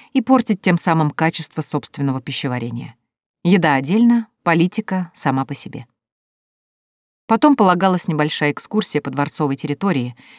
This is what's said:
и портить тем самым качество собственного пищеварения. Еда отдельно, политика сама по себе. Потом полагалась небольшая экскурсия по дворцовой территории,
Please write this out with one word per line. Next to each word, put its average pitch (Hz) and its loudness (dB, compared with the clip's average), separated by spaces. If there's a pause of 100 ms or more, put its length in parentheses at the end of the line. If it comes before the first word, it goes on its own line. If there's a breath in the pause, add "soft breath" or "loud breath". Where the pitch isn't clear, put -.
(140)
и 262 0
портить 247 0
тем 175 2
самым 160 2
качество - -2
собственного 139 -4
пищеварения. 123 -8 (480)
Еда 170 4
отдельно, 220 2 (160)
политика 180 0
сама 135 -2
по - -10
себе. - -10 (1400)
Потом 269 4
полагалась 185 2
небольшая 151 0
экскурсия - -4
по - -8
дворцовой 139 -4
территории, 143 -4 (240 soft breath)